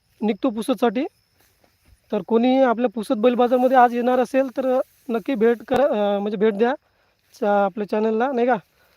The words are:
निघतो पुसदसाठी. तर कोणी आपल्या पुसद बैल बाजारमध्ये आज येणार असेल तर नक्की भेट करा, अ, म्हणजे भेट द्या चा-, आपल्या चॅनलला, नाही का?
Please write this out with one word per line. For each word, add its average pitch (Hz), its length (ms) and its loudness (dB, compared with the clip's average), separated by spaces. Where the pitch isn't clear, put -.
निघतो 220 280 -2
पुसदसाठी. 233 560 -2
तर 214 100 -4
कोणी 254 400 2
आपल्या 240 280 0
पुसद 226 280 -4
बैल 240 180 2
बाजारमध्ये 247 420 2
आज 240 180 6
येणार 247 240 0
असेल 262 380 -2
तर 262 220 0
नक्की 233 260 -4
भेट 226 220 2
करा, 262 160 2
अ, 208 360 0
म्हणजे 208 180 -4
भेट 214 160 2
द्या 233 220 0
चा-, 202 260 2
आपल्या 196 240 -6
चॅनलला, 220 420 0
नाही 240 160 0
का? 254 80 2